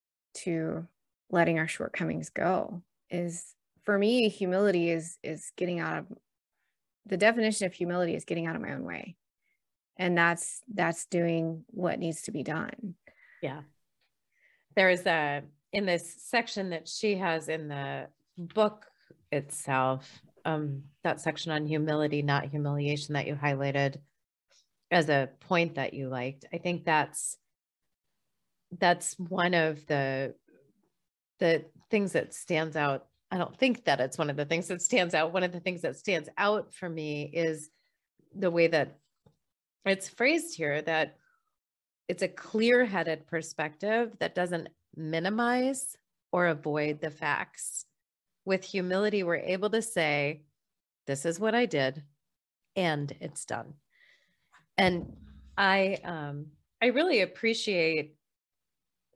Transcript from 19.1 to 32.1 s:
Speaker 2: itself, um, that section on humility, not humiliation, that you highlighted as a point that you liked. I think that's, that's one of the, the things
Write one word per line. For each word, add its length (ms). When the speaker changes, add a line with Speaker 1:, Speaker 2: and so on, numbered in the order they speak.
Speaker 2:
itself, 880
um, 400
that 180
section 300
on 160
humility, 560
not 240
humiliation, 680
that 120
you 80
highlighted 640
as 180
a 200
point 340
that 180
you 160
liked. 440
I 60
think 260
that's, 520
that's 400
one 360
of 320
the, 480
the 260
things 220